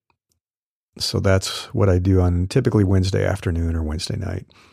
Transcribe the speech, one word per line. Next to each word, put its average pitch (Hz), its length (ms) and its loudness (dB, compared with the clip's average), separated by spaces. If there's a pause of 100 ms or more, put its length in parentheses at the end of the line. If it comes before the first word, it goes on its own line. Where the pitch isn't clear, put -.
(1000)
So - 220 -4
that's 95 540 -2
what 104 140 2
I 92 100 4
do 92 220 4
on 90 280 2
typically 113 360 2
Wednesday 95 400 2
afternoon 85 500 -2
or 82 80 -2
Wednesday 80 340 -6
night. 92 300 -8 (260)